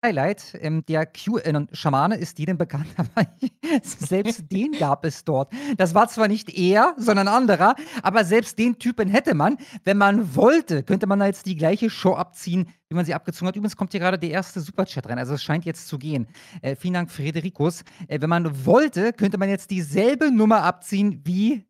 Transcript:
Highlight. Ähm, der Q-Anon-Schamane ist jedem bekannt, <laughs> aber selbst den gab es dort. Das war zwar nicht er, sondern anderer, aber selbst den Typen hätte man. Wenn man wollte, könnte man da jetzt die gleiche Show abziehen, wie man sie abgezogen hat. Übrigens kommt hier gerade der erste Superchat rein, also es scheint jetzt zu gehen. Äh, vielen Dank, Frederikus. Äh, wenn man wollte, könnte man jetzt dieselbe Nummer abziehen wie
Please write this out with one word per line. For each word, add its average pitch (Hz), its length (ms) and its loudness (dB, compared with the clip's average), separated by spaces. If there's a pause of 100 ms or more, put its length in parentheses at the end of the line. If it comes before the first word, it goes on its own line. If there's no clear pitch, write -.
Highlight. 185 560 -2
Ähm, 156 260 -2
der 156 200 0
Q-Anon-Schamane 156 1080 -2
ist - 220 -10
jedem 165 180 -2
bekannt, 151 360 -4
<laughs> - 40 -14
aber 165 300 0 (560)
selbst 196 680 -4
den 220 220 -2
gab 151 320 0
es 156 200 -6
dort. 143 280 -2 (240)
Das 175 180 0
war 226 140 6
zwar 220 200 0
nicht 208 280 -4
er, 208 420 4
sondern 208 280 2
anderer, 208 480 4 (280)
aber 196 220 2
selbst 214 340 0
den 233 200 2
Typen 233 300 -2
hätte 247 260 2
man. 170 240 2 (260)
Wenn 202 140 2
man 196 380 2
wollte, 220 480 4
könnte - 220 0
man 196 120 2
da 202 80 4
jetzt 202 200 -2
die 185 100 -4
gleiche 185 340 0
Show - 240 2
abziehen, 175 540 -4 (200)
wie 160 60 -10
man 175 100 0
sie 156 100 -4
abgezogen 170 340 -6
hat. 190 80 -6
Übrigens 208 200 -4
kommt 190 140 -6
hier 196 100 -4
gerade 185 180 0
der 160 120 -4
erste 180 300 -4
Superchat 165 480 -6
rein, 123 100 -4
also 127 160 -4
es 139 80 -6
scheint 160 220 -2
jetzt - 240 -10
zu 151 100 -8
gehen. 135 300 -4 (340)
Äh, 135 140 -4
vielen 180 180 -4
Dank, 175 160 -2
Frederikus. 160 720 -4 (240)
Äh, 147 140 -4
wenn 151 100 -2
man 160 360 -2
wollte, 233 460 4
könnte 202 240 0
man 196 120 0
jetzt 196 220 -4
dieselbe 202 600 2
Nummer 220 320 4
abziehen 196 640 -2
wie 196 460 0